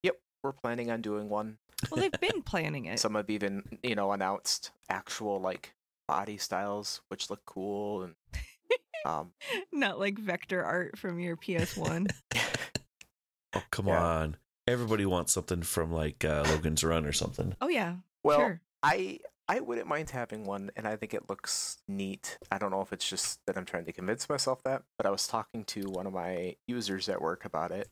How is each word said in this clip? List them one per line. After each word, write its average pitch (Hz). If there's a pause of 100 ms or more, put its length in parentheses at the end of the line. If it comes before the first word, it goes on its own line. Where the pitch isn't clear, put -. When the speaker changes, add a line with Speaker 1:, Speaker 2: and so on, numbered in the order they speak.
Speaker 1:
"Yep, 175 (220)
we're 135
planning 120
on 113
doing 104
one." 107 (320)
Speaker 2:
Well, 311
they've 370
been 403
planning 151
it. 87
Speaker 1:
<laughs> -
Some 107
have 107
even, 98
you 117
know, 101
announced 98 (180)
actual, 98
like, 92 (340)
body 101
styles, 101
which -
look 101
cool. 101
And, 90 (180)
Speaker 2:
<laughs> -
Speaker 1:
um, 80 (400)
Speaker 2:
Not, 247
like, 202
vector 180
art 175
from 175
your 175
P -
S -
one. 165 (260)
Speaker 1:
<laughs> - (1160)
Speaker 3:
Oh, 101
come 98
Speaker 1:
Yeah. 85
Speaker 3:
on. 80 (300)
Everybody 113
wants 90
something 87
from, 82
like, 78
uh, 76
Logan's 78
Run 82
or 73
something. -
Speaker 2:
Oh, 285
yeah. 185 (260)
Speaker 1:
Well, 147
Speaker 2:
Sure. 170 (220)
Speaker 1:
I, 185 (280)
I 214
wouldn't 117
mind 151
having 110
one, 98
and 110
I 110
think 107
it -
looks -
neat. 98 (140)
I 98
don't 98
know 98
if 95
it's -
just -
that 95
I'm 90
trying 87
to 82
convince 95
myself 135
that, 131 (140)
but 117
I 98
was 98
talking 110
to 98
one 95
of 95
my 90 (120)
users 104
at 92
work 82
about 85
it. 95